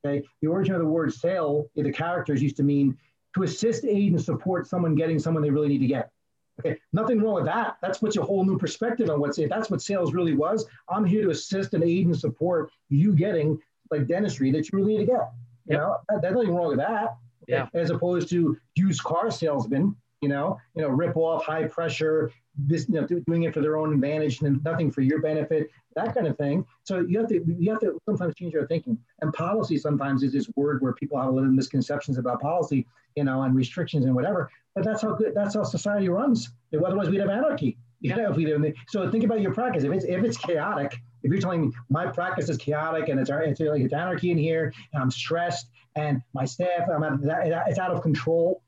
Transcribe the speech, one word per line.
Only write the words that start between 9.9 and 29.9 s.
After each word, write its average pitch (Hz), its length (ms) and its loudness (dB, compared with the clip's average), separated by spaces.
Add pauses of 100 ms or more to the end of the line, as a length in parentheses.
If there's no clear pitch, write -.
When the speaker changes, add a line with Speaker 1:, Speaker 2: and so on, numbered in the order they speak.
Speaker 1:
really 170 200 0
was. 170 320 0 (240)
I'm 202 140 0
here 202 200 2
to 185 80 2
assist 190 420 -4
and 165 100 2
aid 170 240 2
and 160 100 2
support 165 540 -2 (180)
you 175 240 4
getting, 160 460 2 (320)
like, 143 160 0
dentistry 165 440 0
that 156 200 0
you 196 80 2
really 208 140 2
need 208 120 2
to 240 60 2
get. - 200 0 (360)
You 151 60 0
Speaker 2:
Yep. 143 60 2
Speaker 1:
know, - 180 0 (120)
that, 196 120 0
there's 175 120 0
nothing 214 220 2
wrong 170 140 0
with 127 80 0
that. 208 400 -2 (300)
Speaker 2:
Yeah. 127 260 -2
Speaker 1:
As 170 180 0
opposed 175 380 0
to 175 280 2 (180)
used 185 280 4
car 170 260 0
salesman, 139 680 0 (260)
you 139 80 2
know, 147 280 0 (180)
you 160 60 -2
know, 151 60 0
rip 151 300 0
off, 160 280 2
high 156 200 -2
pressure, 156 680 0 (260)
this, 156 300 0
you 180 80 2
know, 147 100 0
do-, 175 220 -2
doing 165 160 2
it 160 100 0
for 156 60 -2
their 151 160 2
own 156 180 0
advantage 151 460 0
and 143 240 2
nothing 165 260 0
for - 120 -2
your 143 180 4
benefit, 156 500 0 (280)
that 214 180 -2
kind 220 100 2
of 147 120 -2
thing. 147 280 0 (180)
So 185 180 -2
you 180 180 0
have 220 80 0
to, 175 160 0 (160)
you 180 120 2
have 220 100 -2
to 196 240 -2
sometimes 180 300 -2
change 170 180 -8
your 147 120 0
thinking. 131 320 -2 (240)
And 151 120 -2
policy 175 440 -2
sometimes 139 460 0